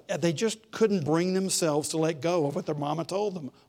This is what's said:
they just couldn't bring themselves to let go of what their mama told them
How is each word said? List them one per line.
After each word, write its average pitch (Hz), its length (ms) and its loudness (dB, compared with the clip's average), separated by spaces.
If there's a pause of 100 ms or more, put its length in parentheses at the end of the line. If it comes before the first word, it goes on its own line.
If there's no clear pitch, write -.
(180)
they 170 140 2
just 214 400 -2
couldn't 202 320 2
bring 170 300 2
themselves 170 560 0
to 165 60 -4
let 160 240 0
go 165 260 2
of 143 100 -2
what 180 100 -4
their 156 80 -2
mama 147 300 -4
told 196 300 -4
them 147 160 -8 (180)